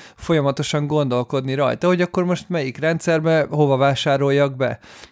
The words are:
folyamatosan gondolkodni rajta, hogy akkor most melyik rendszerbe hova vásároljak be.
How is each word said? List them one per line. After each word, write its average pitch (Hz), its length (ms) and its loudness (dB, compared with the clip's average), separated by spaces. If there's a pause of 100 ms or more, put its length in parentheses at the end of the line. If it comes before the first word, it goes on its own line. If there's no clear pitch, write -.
(160)
folyamatosan 147 720 0
gondolkodni 131 680 -2
rajta, 135 340 0
hogy 180 140 2
akkor 180 240 -2
most 180 240 -4
melyik 139 280 -4
rendszerbe 160 720 0
hova 143 280 2
vásároljak 139 760 2
be. 123 240 -4 (320)